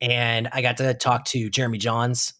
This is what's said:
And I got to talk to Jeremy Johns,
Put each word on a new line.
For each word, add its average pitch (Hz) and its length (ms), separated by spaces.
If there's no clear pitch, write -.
And 120 520
I 131 100
got 120 160
to 131 160
talk 123 320
to 110 240
Jeremy 117 280
Johns, 117 600